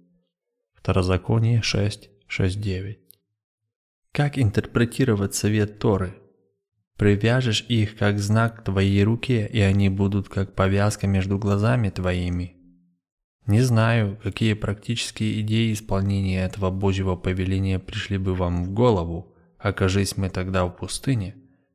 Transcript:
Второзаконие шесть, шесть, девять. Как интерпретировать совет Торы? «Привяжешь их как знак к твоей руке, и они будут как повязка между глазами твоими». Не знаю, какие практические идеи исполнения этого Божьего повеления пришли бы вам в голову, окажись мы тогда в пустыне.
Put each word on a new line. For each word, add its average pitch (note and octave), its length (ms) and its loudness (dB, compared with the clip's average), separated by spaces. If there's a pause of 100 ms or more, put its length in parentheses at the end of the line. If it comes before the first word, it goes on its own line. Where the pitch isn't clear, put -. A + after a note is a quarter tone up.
(760)
Второзаконие A2+ 880 0
шесть, - 480 -2 (160)
шесть, G2+ 340 -2
девять. G2 380 -6 (1120)
Как C#3+ 260 0
интерпретировать A2+ 960 0
совет G#2 460 0
Торы? F#2+ 340 0 (840)
«Привяжешь A2 720 2
их G#2+ 300 0
как G#2 220 0
знак A2 400 0
к - 60 -20
твоей G2 380 2
руке, A2+ 440 0
и - 120 -2
они G2 300 4
будут G2 400 0
как G2 240 -4
повязка G2 540 0
между G2 320 0
глазами G#2 500 0
твоими». F2+ 680 -4 (880)
Не G#2+ 140 4
знаю, A2+ 600 2
какие G#2+ 320 -2
практические G#2+ 880 -4
идеи A2 320 0
исполнения G2 720 -2
этого F#2+ 240 -2
Божьего F#2+ 460 0
повеления F#2+ 640 -2
пришли - 400 -6
бы F#2 160 -2
вам F2 280 0
в F#2+ 100 -6
голову, F2 640 0 (220)
окажись G2 600 0
мы F#2+ 120 -2
тогда F#2 360 -2
в F2 100 -6
пустыне. G#2 600 -6 (380)